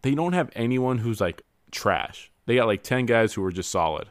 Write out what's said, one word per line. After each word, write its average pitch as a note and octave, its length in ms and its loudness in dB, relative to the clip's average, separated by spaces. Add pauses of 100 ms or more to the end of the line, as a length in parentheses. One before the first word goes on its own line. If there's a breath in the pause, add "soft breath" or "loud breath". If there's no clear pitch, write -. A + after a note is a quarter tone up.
They C3+ 120 2
don't E3+ 180 0
have F3+ 220 0
anyone B2+ 440 0
who's, A2+ 220 -4
like, F2+ 220 -2 (280)
trash. - 600 -2 (160)
They A#2+ 100 2
got, A#2+ 100 4
like, G#2 160 0
ten B2+ 240 -2
guys A2+ 280 4
who G2 100 -4
are F#2 80 -2
just F2+ 180 -6
solid. D#2+ 400 -2